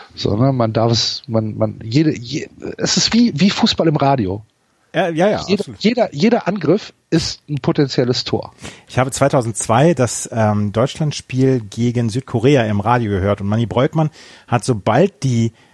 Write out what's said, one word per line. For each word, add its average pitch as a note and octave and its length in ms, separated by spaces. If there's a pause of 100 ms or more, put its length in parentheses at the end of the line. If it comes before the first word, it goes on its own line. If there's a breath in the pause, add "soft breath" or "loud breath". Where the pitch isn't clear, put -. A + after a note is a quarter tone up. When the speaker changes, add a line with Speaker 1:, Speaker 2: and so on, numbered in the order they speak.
(140 loud breath)
Speaker 1:
so, - 220
ne, C3+ 160
man A#2 200
darf A2+ 180
es, - 380
man, A2 280
man, G#2+ 240
jede, C3+ 320
je-, A#2+ 360 (280)
es - 200
ist - 180
wie, A#3 240
wie F#3+ 120
Fußball - 360
im D3+ 80
Radio. A#2 480 (500)
Speaker 2:
Ja, F3 180
ja, E3+ 180
ja, F#3 180
Speaker 1:
Jeder, G3+ 140
Speaker 2:
absolut. A#2+ 200
Speaker 1:
jeder, A#3 340
jeder G#3 340
Angriff F#3 440 (180)
ist - 380
ein D3 120
potenzielles C3+ 640
Tor. - 280 (360 loud breath)
Speaker 2:
Ich - 100
habe C3 140
zweitausendzwei C3+ 840
das, - 380
ähm, G#2 400
Deutschlandspiel C3 880
gegen A#2 500
Südkorea B2 540
im G#2 160
Radio A#2 320
gehört G2 280
und G2 60
Manni A2 200
Breukmann D3+ 440 (380 loud breath)
hat, - 160
sobald B2 580
die A#2 300 (220 soft breath)